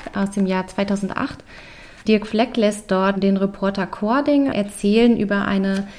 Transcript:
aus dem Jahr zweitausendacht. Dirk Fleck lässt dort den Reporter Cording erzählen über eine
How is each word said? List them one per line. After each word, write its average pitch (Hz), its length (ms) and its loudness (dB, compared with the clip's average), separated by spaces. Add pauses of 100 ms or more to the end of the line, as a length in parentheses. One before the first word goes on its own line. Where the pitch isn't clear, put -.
(140)
aus 196 160 -2
dem 196 160 0
Jahr 185 200 -2
zweitausendacht. 202 760 -4 (640)
Dirk 214 200 2
Fleck 240 300 0
lässt 208 340 0
dort 190 320 2
den 196 140 4
Reporter 196 500 -2
Cording 277 600 0
erzählen 214 720 2
über 202 280 0
eine 196 400 0 (120)